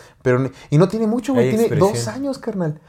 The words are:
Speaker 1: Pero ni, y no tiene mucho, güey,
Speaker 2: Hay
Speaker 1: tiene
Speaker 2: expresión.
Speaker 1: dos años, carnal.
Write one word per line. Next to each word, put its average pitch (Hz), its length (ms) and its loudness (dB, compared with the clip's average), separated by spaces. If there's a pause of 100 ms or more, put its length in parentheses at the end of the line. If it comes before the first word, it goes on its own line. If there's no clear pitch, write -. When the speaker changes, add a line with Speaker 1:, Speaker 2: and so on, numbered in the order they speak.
(240)
Speaker 1:
Pero 127 160 2
ni, 131 100 -2 (200)
y 143 80 4
no 185 120 4
tiene 220 180 -2
mucho, 247 240 -2
güey, 240 140 2
Speaker 2:
Hay - 60 0
Speaker 1:
tiene 220 160 2
Speaker 2:
expresión. 190 260 2
Speaker 1:
dos 233 160 -6
años, 262 280 -6
carnal. 175 520 -6